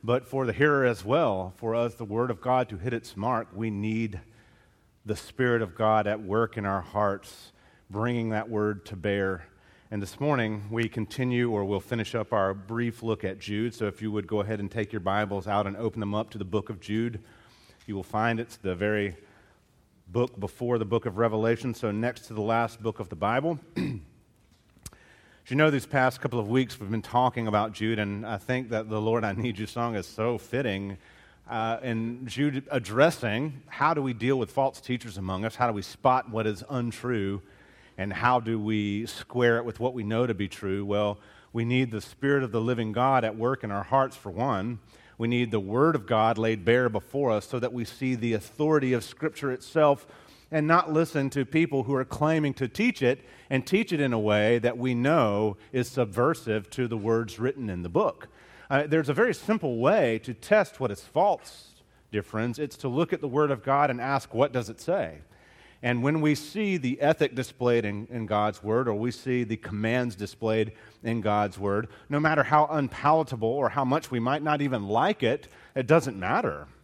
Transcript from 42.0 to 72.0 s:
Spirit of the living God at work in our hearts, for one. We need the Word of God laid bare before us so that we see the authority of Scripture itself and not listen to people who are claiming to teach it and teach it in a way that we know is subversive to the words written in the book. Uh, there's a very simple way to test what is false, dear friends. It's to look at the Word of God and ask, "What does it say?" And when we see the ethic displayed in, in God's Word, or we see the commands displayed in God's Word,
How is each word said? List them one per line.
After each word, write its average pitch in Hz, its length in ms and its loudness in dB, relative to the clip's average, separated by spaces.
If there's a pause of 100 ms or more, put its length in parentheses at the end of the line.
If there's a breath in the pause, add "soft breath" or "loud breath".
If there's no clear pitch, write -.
Spirit 139 420 0
of 123 80 -4
the 113 120 0
living 113 300 -2
God 127 320 2
at 110 120 -4
work 120 260 -2
in 107 80 -6
our 101 140 -4
hearts, 135 320 2
for - 140 -12
one. 110 480 -2 (380 loud breath)
We 113 100 -2
need 120 240 0
the 110 80 0
Word 123 380 2
of 104 100 -4
God 110 320 4
laid 110 260 0
bare 120 240 6
before 117 440 0
us 107 120 0
so - 140 -6
that 117 140 -2
we 120 120 -4
see 127 300 -2
the 117 200 0
authority 139 580 2
of 120 100 2
Scripture - 480 -6
itself 143 560 2 (420 loud breath)
and 156 160 0
not 160 280 4
listen 151 380 2
to 139 140 0
people 156 380 0
who 131 140 0
are 131 80 0
claiming 151 500 0
to 127 140 -2
teach 214 340 0
it 127 220 2 (260 loud breath)
and 131 160 0
teach 202 260 2
it 160 60 0
in 135 140 2
a 113 80 0
way 107 400 4
that 120 180 0
we 123 160 0
know 113 640 4 (160 loud breath)
is 123 160 0
subversive 113 840 0
to 127 160 -2
the 113 100 -4
words 110 440 -2
written 127 280 -4
in 90 140 -4
the 87 60 -6
book. 123 400 -4 (420 loud breath)
Uh, 139 160 2
there's 151 220 2
a 147 40 0
very 226 220 2
simple 156 440 -2
way 127 420 4
to 127 120 -10
test - 460 2
what 131 140 -2
is 196 80 -8
false, - 720 -2 (420 soft breath)
dear 104 100 0
friends. 117 380 -4
It's 147 160 -6
to - 100 -8
look 143 260 0
at 170 80 -4
the 147 60 -6
Word 143 240 2
of 113 140 -2
God 139 260 4
and 123 100 -4
ask, 135 320 -2
"What 131 200 4
does 117 180 -2
it 110 100 -14
say?" 87 420 -2 (580 loud breath)
And 120 220 0
when 151 180 2
we 151 140 4
see 196 420 -2
the 131 240 -2
ethic 143 360 2
displayed 123 480 0
in, 101 260 -6
in 117 160 -6
God's 104 380 0
Word, 120 240 2
or 107 60 0
we 113 180 -2
see 123 320 -2
the 110 120 -4
commands 113 600 -2
displayed 110 560 -2 (320 loud breath)
in 117 160 -2
God's 104 360 2
Word, 101 300 -2 (220 loud breath)